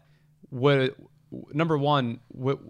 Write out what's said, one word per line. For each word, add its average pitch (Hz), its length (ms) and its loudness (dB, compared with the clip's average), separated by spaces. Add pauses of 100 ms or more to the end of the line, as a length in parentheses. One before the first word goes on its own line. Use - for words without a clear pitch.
(500)
what, 135 440 2 (580)
number 160 240 0
one, 139 440 0 (120)
w-, 131 360 -4